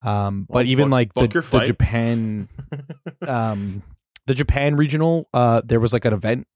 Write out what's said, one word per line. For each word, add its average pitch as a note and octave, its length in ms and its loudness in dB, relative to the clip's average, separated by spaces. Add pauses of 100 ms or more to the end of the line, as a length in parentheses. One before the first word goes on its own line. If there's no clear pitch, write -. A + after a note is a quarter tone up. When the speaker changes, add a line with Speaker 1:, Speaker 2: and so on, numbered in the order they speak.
Speaker 1:
Um, G2+ 480 -2
Speaker 2:
Well, B2 140 0
Speaker 1:
but - 40 0
even, C3 200 4
Speaker 2:
book, C3+ 60 2
Speaker 1:
like, A#2+ 200 2
the, B2+ 80 0
Speaker 2:
book A#2 120 2
your E3+ 100 0
Speaker 1:
the - 60 -12
Speaker 2:
flight. A#2 180 2
Speaker 1:
Japan, A2+ 800 0 (400)
Speaker 2:
<laughs> - 400 -14
Speaker 1:
um, G#2 560 -4 (440)
the C3+ 60 2
Japan C#3+ 420 0
regional, D#3 580 0
uh, A#2 320 4
there A#2 140 2
was, A2+ 140 0
like, A#2+ 120 0
an A2 80 2
event G#2 420 -2